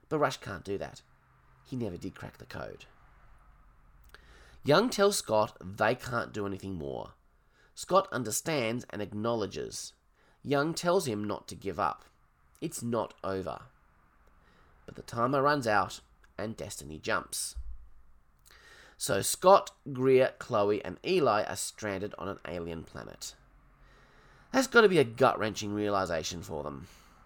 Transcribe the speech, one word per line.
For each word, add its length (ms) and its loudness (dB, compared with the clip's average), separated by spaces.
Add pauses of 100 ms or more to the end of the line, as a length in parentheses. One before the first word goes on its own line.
But 120 -2
Rush 180 2
can't 260 -10
do 140 -4
that. 240 -10 (640)
He 120 -10
never 220 -6
did 180 -10
crack 220 -14
the 80 -20
code. 400 -12 (1800)
Young 260 4
tells 280 4
Scott 420 2
they 360 0
can't 360 -6
do 140 -4
anything 300 -6
more. 400 -8 (580)
Scott 380 2
understands 800 -2
and 100 -8
acknowledges. 920 -4 (500)
Young 300 0
tells 340 2
him 160 -2
not 240 -6
to 80 -14
give 240 -6
up. 260 -2 (560)
It's 200 -8
not 320 -2 (100)
over. 400 -4 (1200)
But 100 -18
the 60 -12
timer 400 0
runs 260 2
out 340 2 (360)
and 180 -6
Destiny 440 -12
jumps. 560 -4 (1400)
So 240 0
Scott, 500 6 (220)
Greer, 460 6
Chloe, 440 2
and 220 -8
Eli 380 4
are 120 -6
stranded 600 -6
on 100 -8
an 200 -8
alien 360 -6
planet. 520 -14 (1160)
That's 140 4
gotta 240 8
be 80 4
a 60 8
gut-wrenching 680 2
realization 720 -2
for 220 -8
them. 240 -12 (380)